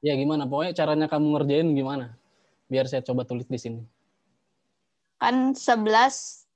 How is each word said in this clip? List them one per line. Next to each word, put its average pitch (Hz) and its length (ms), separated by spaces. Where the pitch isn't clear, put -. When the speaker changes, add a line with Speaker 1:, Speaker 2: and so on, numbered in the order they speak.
Speaker 1:
Ya, 143 160
gimana? 143 320
Pokoknya 156 240
caranya 151 340
kamu 151 200
ngerjain 147 400
gimana? 131 400
Biar 131 160
saya 131 160
coba 123 240
tulis 123 160
di 123 160
sini. 117 200
Speaker 2:
Kan 262 320
sebelas 233 1040